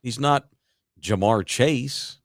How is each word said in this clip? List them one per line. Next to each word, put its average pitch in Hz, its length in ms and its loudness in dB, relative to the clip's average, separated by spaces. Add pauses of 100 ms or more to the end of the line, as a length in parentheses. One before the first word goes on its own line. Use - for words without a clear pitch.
he's 120 160 -8
not 143 300 0 (520)
Jamar 101 460 2
Chase. 139 800 -2